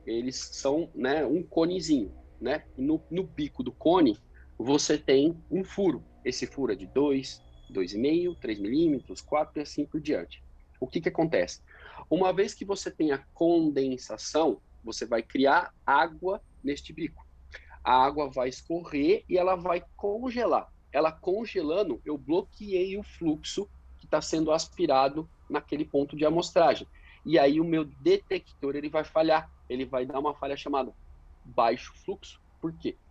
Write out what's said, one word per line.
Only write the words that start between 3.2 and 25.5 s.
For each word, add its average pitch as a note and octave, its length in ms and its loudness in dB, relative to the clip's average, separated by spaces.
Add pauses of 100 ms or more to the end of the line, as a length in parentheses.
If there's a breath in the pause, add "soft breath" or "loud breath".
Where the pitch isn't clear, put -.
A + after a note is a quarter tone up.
bico D3 400 -8
do B2 80 -6
cone, D#3+ 480 4 (400 soft breath)
você C#3+ 400 2
tem D3 380 4 (120)
um F3+ 140 -2
furo. F#3 400 0 (220)
Esse B2 220 -4
furo B2 260 -2
é - 20 0
de F#2+ 120 -12
dois, C3+ 540 0 (300)
dois B2+ 220 -4
e G#2 60 -4
meio, E3+ 360 0
três - 240 -6
milímetros, C3 600 0
quatro D3+ 400 -2
e - 20 -4
assim D3 220 -6
por D#3 160 -6
diante. C3+ 420 -6 (380)
O B2+ 80 -6
que F3 120 -4
que F3 80 0
acontece? E3 520 0 (500 loud breath)
Uma F#3 220 2
vez G3+ 200 0
que - 120 -12
você F#3+ 260 -6
tem D#3 220 0
a C3+ 60 -2 (140)
condensação, D3+ 1300 0 (220)
você A2+ 240 -8
vai A#2 160 0
criar C#3 500 2 (140)
água D#3+ 560 0 (220)
neste C#3+ 280 -6
bico. D#3+ 320 -10 (600 loud breath)
A A#2+ 80 2 (120)
água D3 240 0
vai C3 200 -2
escorrer E3 800 0
e F3 100 2
ela F#3 160 2
vai F3 300 -2 (100)
congelar. A3 760 -2 (220)
Ela D#3 220 2
congelando, F3+ 920 -2
eu D3+ 140 -6
bloqueei F#3+ 800 -2
o G3+ 60 -10
fluxo E3 640 -4 (320)
que - 80 -20
tá D#3 120 2
sendo D#3+ 300 -2
aspirado D3+ 800 0 (180)
naquele D3+ 360 -4